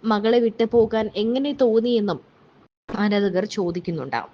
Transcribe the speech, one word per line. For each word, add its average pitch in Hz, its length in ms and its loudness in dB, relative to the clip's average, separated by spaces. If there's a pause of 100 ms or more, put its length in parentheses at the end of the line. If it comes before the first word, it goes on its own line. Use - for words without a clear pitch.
മകളെ 220 360 2
വിട്ടു 226 320 0
പോകാൻ 220 340 2 (100)
എങ്ങനെ 247 360 -2
തോന്നിയെന്നും 226 680 2 (680)
ആരാധകർ 202 560 0
ചോദിക്കുന്നുണ്ട്. 170 760 -6 (120)